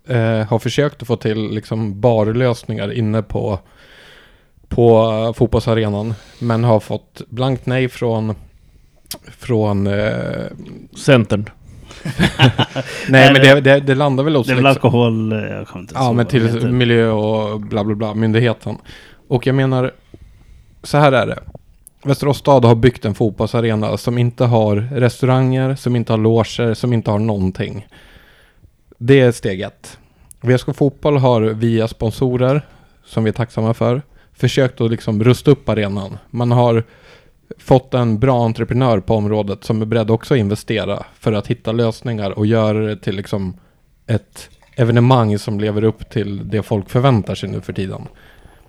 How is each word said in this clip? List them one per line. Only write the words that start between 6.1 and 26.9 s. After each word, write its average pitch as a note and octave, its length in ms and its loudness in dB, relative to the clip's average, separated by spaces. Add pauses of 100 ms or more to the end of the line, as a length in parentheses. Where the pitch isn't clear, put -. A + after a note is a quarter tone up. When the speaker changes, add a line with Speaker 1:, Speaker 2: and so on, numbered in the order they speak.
Speaker 1:
men A#2 240 0
har A#2 160 4
fått - 500 -10
blankt B2+ 360 -4
nej B2+ 240 -2
från... A2 460 -4 (1000)
Från, G#2 500 -2
eh, G#2 260 -2 (840)
Speaker 2:
Centern. A2 480 2 (580)
Speaker 1:
<laughs> - 340 0
Nej, - 160 6 (560)
Speaker 3:
Nej, C3+ 240 8
Speaker 1:
men C3+ 80 6
Speaker 3:
det C3+ 120 8
Speaker 1:
det, C#3+ 80 6
det, C#3 180 6
det C#3 160 0
landar C#3 280 0
väl D#3 120 0
hos, B2 120 2
Speaker 3:
det C3+ 60 0
är - 20 2
väl B2+ 100 2
Speaker 1:
liksom, C3 220 4
Speaker 3:
alkohol, A2+ 440 2
eh, G#2+ 80 -4
jag G2+ 280 -10
kommer - 140 -16
inte F#2+ 140 -18
Speaker 1:
ja, A#2+ 100 0
Speaker 3:
ihåg A2+ 100 0
Speaker 1:
men - 20 2
Speaker 3:
vad A#2+ 80 2
det A#2 60 -8
Speaker 1:
till A2+ 160 2
Speaker 3:
heter. A#2 240 -2
Speaker 1:
miljö A#2 400 2
och G#2+ 500 -2
bla, G#2 220 -4
bla, G#2+ 120 -2
bla, G#2+ 180 -6
myndigheten. A2 640 0 (500)
Och C3 200 -2
jag C3 80 2
menar, C3 360 0 (920)
så - 140 0
här D3 140 6
är A#2 160 2
det. A2+ 120 -8 (640)
Västerås C#3 340 0
stad C3+ 280 4
har A#2 100 8
byggt A#2+ 300 0
en G#2+ 100 -2
fotbollsarena G#2+ 840 -2
som A#2+ 200 -4
inte A#2+ 280 0
har A2 300 2
restauranger, B2+ 1000 0
som B2 200 -2
inte A#2 180 0
har A2+ 40 2
loger, A2+ 560 0
som B2 200 -2